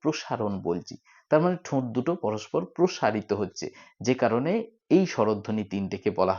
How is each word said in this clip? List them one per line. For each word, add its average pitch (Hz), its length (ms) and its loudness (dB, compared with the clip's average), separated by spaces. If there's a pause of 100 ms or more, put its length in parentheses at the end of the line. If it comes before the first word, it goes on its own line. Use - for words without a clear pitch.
প্রসারণ 120 500 -2 (160)
বলছি। 87 260 -4 (360)
তার 156 120 6
মানে 180 140 2 (100)
ঠোঁট 131 180 -2 (120)
দুটো 127 160 0 (120)
পরস্পর 107 360 -2 (160)
প্রসারিত 110 560 0
হচ্ছে, 98 340 -4 (340)
যে 120 140 2
কারণে 127 380 0 (380)
এই 190 160 6
স্বরধ্বনি 107 580 0
তিনটেকে 98 460 -2
বলা 92 280 2